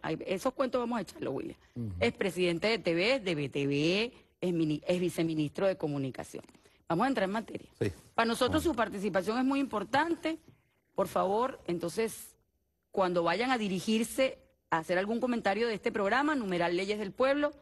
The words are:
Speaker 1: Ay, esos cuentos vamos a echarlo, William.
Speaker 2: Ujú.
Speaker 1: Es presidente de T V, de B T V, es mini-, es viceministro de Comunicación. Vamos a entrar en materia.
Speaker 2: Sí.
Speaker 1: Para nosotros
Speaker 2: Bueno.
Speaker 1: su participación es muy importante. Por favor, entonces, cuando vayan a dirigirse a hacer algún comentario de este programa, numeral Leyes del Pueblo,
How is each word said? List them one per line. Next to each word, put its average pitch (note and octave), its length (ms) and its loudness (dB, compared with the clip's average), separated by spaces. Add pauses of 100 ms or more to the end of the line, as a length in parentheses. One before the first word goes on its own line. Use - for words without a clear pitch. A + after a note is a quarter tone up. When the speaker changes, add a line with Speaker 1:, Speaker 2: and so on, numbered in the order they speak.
Speaker 1:
Ay, D#3 160 -4 (100)
esos B3+ 280 -2
cuentos C4 260 0
vamos A#3+ 180 -2
a G#3+ 40 -4
echarlo, - 300 -6
William. - 260 -8 (160)
Speaker 2:
Ujú. A#2 240 -6
Speaker 1:
Es A#3 140 2
presidente F3 560 0
de A3+ 100 2
T E3+ 160 0
V, G#3+ 240 2
de F#3 160 -2
B C#3+ 140 -2
T C#3+ 180 0
V, E3+ 460 2 (280)
es F3+ 120 0
mini-, D#3 340 2
es F3+ 140 2
viceministro E3 640 0
de F#3+ 100 2
Comunicación. C#3+ 680 -4 (420)
Vamos F3+ 200 2
a - 20 2
entrar A3+ 160 2
en F#3+ 80 -2
materia. - 340 -6 (140)
Speaker 2:
Sí. G#2 100 0 (240)
Speaker 1:
Para A3+ 120 4
nosotros B3 360 2
Speaker 2:
Bueno. D#4+ 120 2
Speaker 1:
su - 20 -4
participación G3+ 640 0
es C4 60 2
muy C4+ 140 2
importante. D4 800 0 (560)
Por F#3+ 140 0
favor, G3+ 580 0
entonces, F3 720 -4 (560)
cuando F3+ 320 2
vayan G3 260 2
a B3+ 80 2
dirigirse A3 800 0 (320)
a E3 80 2
hacer F3 200 0
algún G#3 200 0
comentario A3+ 480 0
de A3+ 80 -2
este A3 160 -2
programa, A#3+ 460 2
numeral F3 400 0
Leyes G3 240 -2
del G3+ 100 -4
Pueblo, D4 520 2